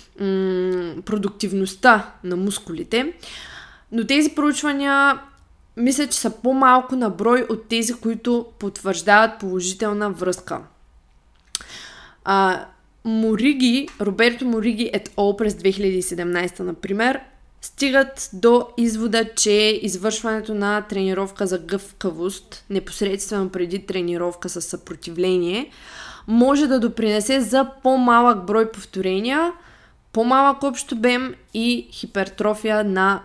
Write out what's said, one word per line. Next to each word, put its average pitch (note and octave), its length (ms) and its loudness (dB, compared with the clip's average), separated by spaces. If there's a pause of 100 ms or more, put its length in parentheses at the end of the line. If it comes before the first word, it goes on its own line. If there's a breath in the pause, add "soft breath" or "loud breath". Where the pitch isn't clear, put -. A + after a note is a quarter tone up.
(200 loud breath)
м, F#3 760 -2 (120)
продуктивността G3 1080 0 (120)
на F3+ 120 -4
мускулите. G3+ 760 -4 (800 loud breath)
Но A3+ 160 -2
тези C#4+ 220 4
проучвания, C#4 920 0 (580)
мисля, B3+ 300 2
че - 120 -4
са A#3+ 100 -2
по-малко B3+ 640 2
на A#3+ 140 0
брой A3+ 400 2
от A3 180 -6
тези, A#3 260 0
които A#3 520 -2 (140)
потвърждават G3+ 800 2
положителна G3 720 -4
връзка. F3+ 520 -6 (1600 loud breath)
А, F#3+ 400 2 (400)
Мориги, A#3+ 840 2 (120)
Роберто A#3 440 0
Мориги A3+ 480 -2
et - 160 -4
al. G3+ 280 0
през G#3 180 0
две F3 160 0
хиляди F#3+ 260 0
и F3+ 40 -2
седемнайста, F3 640 -4
например, G3+ 560 -2 (420)
стигат - 720 0
до A#3 340 4 (100)
извода, A3+ 580 0
че G#3+ 460 4
извършването G#3+ 720 -4
на G#3 280 -2
тренировка F#3+ 680 -2
за F3+ 120 -2
гъвкавост, F3+ 1120 -8
непосредствено G3 800 -4
преди F#3 360 -6
тренировка F3 640 -4
със E3+ 160 -8
съпротивление, F3+ 1080 -4 (560 loud breath)
може C4 400 4
да B3+ 120 2
допринесе A3+ 640 0
за B3 260 2 (160)
по-малък A#3+ 600 4
брой A3 260 2
повторения, G#3+ 800 -2 (640 soft breath)
по-малък C4+ 500 4
общ C4+ 280 -4
обем B3 440 0 (180)
и A#3 380 0
хипертрофия G#3+ 920 -2
на F#3+ 420 2